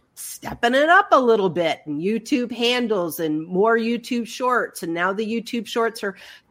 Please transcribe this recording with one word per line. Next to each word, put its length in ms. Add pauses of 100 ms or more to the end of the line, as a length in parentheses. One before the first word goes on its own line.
(160)
stepping 580
it 160
up 220
a 80
little 300
bit, 360
and 160
YouTube 500
handles 680
and 280
more 300
YouTube 480
shorts. 560
And 100
now 220
the 100
YouTube 440
shorts 360
are 120 (360)